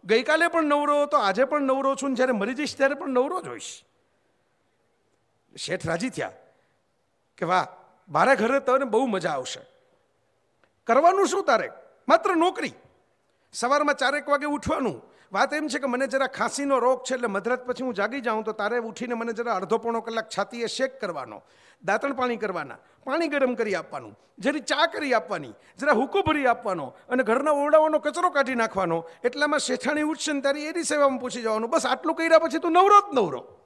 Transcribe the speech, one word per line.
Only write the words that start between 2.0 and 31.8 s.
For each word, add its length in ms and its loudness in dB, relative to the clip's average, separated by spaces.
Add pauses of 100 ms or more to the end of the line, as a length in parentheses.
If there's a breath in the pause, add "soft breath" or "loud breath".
ને 40 0
જ્યારે 180 2
મરી 220 -2
જઈશ 220 -6
ત્યારે 180 2
પણ 140 -8
નવરો 320 0
જ 80 -12
હોઈશ." 360 -14 (1700)
શેઠ 300 -6
રાજી 240 -2
થયા 220 -8 (1040)
કે 80 -4
"વાહ, 220 0 (420)
મારા 260 4
ઘરે 260 2
તને 240 2
બહુ 220 0
મજા 240 -2
આવશે. 300 -8 (1300)
કરવાનું 400 4
શું 180 -2
તારે? 260 2 (380)
માત્ર 280 4
નોકરી. 360 0 (800)
સવારમાં 420 2
ચારેક 340 -2
વાગે 180 0
ઉઠવાનું. 680 -4 (200 soft breath)
વાત 220 0
એમ 140 -4
છે 100 -6
કે 80 -4
મને 200 -2
જરા 200 0
ખાંસીનો 520 -2
રોગ 260 0
છે 100 -4
એટલે 140 -4
મધરાત 380 -4
પછી 180 -6
હું 100 -4
જાગી 260 -2
જાઉં 240 -4
તો 80 -6
તારે 260 -2
ઉઠીને 360 -6
મને 180 -6
જરા 200 -4
અડધો 260 -2
પોણો 220 -4
કલાક 280 -6 (100)
છાતીએ 280 -4
શેક 340 -4
કરવાનો, 420 -8 (420 soft breath)
દાંતણ 280 0
પાણી 240 -2
કરવાના, 400 -8 (280 soft breath)
પાણી 240 -2
ગરમ 260 0
કરી 200 -2
આપવાનું, 440 -10 (200)
જરી 220 -2
ચા 260 2
કરી 280 -2
આપવાની, 380 -2 (260 soft breath)
જરા 140 2
હુકો 300 2
ભરી 240 2
આપવાનો 480 -2 (140 loud breath)
અને 140 0
ઘરના 280 2
ઓરડાઓનો 480 4
કચરો 320 0
કાઢી 240 0
નાખવાનો. 500 -2 (200 loud breath)
એટલામાં 340 0
શેઠાણી 440 -2
ઉઠશે 300 -4
ને 80 -2
તારી 240 -2
એની 180 -4
સેવામાં 380 2
પૂછી 220 -8
જવાનું. 280 -2
બસ 160 2